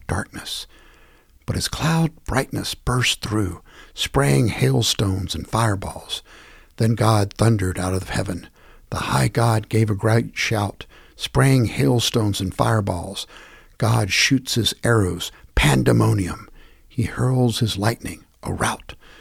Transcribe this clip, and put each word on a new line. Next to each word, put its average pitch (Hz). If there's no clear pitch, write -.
darkness. -
But -
his -
cloud 165
brightness 123
burst -
through, 98
spraying 139
hailstones 98
and 76
fireballs. 104
Then 113
God 107
thundered 98
out 92
of 92
heaven. 95
The -
high 131
God 113
gave 110
a 104
great 113
shout, -
spraying 131
hailstones 117
and 95
fireballs. 98
God 110
shoots -
his 110
arrows, 98
pandemonium. 113
He -
hurls 123
his 101
lightning, 98
a 90
rout. -